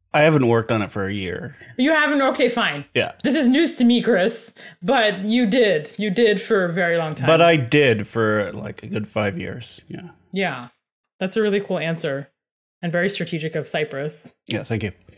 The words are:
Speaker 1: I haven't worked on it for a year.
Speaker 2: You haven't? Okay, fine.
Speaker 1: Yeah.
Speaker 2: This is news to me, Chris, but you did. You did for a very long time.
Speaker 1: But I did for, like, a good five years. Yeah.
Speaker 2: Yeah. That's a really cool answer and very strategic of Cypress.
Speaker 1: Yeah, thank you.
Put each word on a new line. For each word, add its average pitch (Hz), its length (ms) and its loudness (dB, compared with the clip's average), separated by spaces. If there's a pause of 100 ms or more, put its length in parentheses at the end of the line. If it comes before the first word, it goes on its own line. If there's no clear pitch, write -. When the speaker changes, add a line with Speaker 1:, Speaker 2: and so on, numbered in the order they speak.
(140)
Speaker 1:
I 151 80 4
haven't 151 260 6
worked 117 240 2
on 110 100 0
it 98 80 -4
for 98 160 -4
a 98 80 -4
year. 92 400 -6 (240)
Speaker 2:
You 269 140 2
haven't? 294 300 2
Okay, 262 260 2
fine. 170 380 -4 (100)
Speaker 1:
Yeah. 110 160 0 (120)
Speaker 2:
This 269 120 2
is 302 100 2
news 262 300 2
to 254 80 0
me, 240 180 4
Chris, 214 520 -2 (280)
but 214 440 0
you 233 200 2
did. 196 520 2
You 208 120 -2
did 208 320 2
for 196 220 0
a 170 80 -2
very 170 260 0
long 156 160 -2
time. - 140 -4
Speaker 1:
But 160 140 6
I 170 160 6
did 123 500 2
for, 107 460 0
like, 104 300 -12
a - 40 -16
good 104 200 -6
five 104 300 -4
years. 95 520 -12
Yeah. - 200 -14 (220)
Speaker 2:
Yeah. 143 380 -6 (500)
That's 190 160 -4
a 220 60 2
really 208 180 0
cool 196 180 -4
answer 151 520 -4 (520)
and 175 80 -6
very 175 200 0
strategic 160 460 -6
of 151 120 -6
Cypress. 151 640 -6 (140)
Speaker 1:
Yeah, 110 160 -6
thank 110 200 -4
you. 98 100 -6 (240)